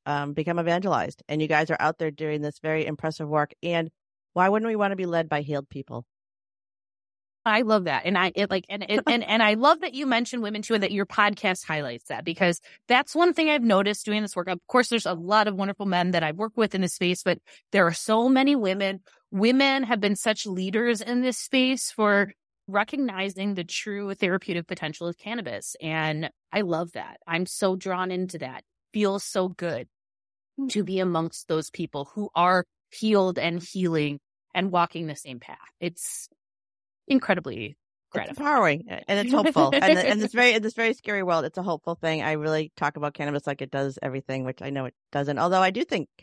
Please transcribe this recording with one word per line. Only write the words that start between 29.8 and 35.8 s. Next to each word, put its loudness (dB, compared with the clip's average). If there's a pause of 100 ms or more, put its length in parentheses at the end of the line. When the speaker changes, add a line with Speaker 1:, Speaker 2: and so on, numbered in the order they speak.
Speaker 2:
to 0
be -2
amongst -2
those -2
people -8
who -8
are 4 (260)
healed 2
and -2
healing 0 (340)
and -2
walking -2
the -6
same -14
path. -16 (220)